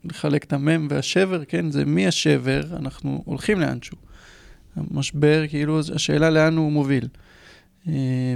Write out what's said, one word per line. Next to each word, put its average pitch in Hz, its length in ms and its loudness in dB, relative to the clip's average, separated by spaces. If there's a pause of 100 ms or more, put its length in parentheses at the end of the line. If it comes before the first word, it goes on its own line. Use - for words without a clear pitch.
לחלק 151 400 -2
את - 80 -6
המם 151 380 2
והשבר, 175 540 0
כן? 165 260 -2
זה 143 140 0
מי 165 220 2
השבר, 139 540 2 (160)
אנחנו 135 480 -6
הולכים 190 360 -2
לאנשהו. 131 360 -4 (800)
המשבר, 151 720 0
כאילו, 151 320 0 (140)
השאלה 151 360 2
לאן 156 260 4
הוא 151 160 2
מוביל. 135 360 0 (800)
אה, 160 40 -2 (440)